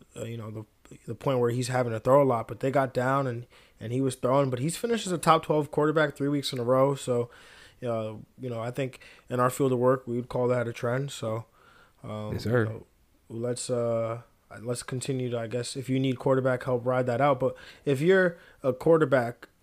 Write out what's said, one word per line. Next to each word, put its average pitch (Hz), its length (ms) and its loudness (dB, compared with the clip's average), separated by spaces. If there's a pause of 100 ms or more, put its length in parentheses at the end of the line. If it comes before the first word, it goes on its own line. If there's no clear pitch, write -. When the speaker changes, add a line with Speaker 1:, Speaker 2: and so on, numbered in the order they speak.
(160)
Speaker 1:
a, 120 60 -12
a, 113 60 -8
you 117 100 -10
know, 110 120 -12
the, 110 160 -12 (400)
the 113 100 -10
point 131 240 0
where 120 120 4
he's 123 160 -2
having 127 260 0
to 110 60 -4
throw 135 220 6
a 139 40 6
lot, 117 220 0
but 113 140 -12
they 135 100 0
got 135 220 0
down 135 340 0
and, 120 180 -6 (340)
and 117 140 -8
he 131 80 0
was 131 140 -2
throwing. 135 340 2
But 123 100 -2
he's 156 160 -2
finished 233 300 0
as 185 80 -4
a 165 60 0
top 160 240 4
twelve 151 260 0
quarterback 151 460 2
three 139 120 -2
weeks 143 240 -2
in 135 80 -6
a 120 40 -4
row. 131 320 4
So, 123 340 -2 (560)
uh, 110 280 -4 (280)
you 127 80 -8
know, 113 100 -6
I 117 120 -6
think 131 280 -6 (300)
in 123 100 -2
our 123 120 4
field 135 200 2
of 127 60 2
work, 127 300 4
we 120 80 -4
would 120 140 -4
call 123 180 0
that 123 200 0
a 117 60 -6
trend. 131 380 -4
So, 113 340 -6 (580)
um, 107 300 -8
Speaker 2:
Yes, - 100 -6
sir. 113 200 2
Speaker 1:
you 110 60 -4
know, 113 160 -12 (440)
let's, 117 400 -6
uh, 117 520 -2 (400)
let's 120 200 -6
continue 127 480 -6
to, 120 100 -4
I 113 60 -6
guess, 120 300 -6
if 131 140 -8
you 131 100 0
need 131 180 0
quarterback 131 460 2
help, 123 220 -2
ride 127 200 2
that 123 160 0
out. 139 180 4
But 131 160 0 (300)
if 139 160 0
you're 180 360 4 (260)
a 131 100 2
quarterback, 135 760 2 (160)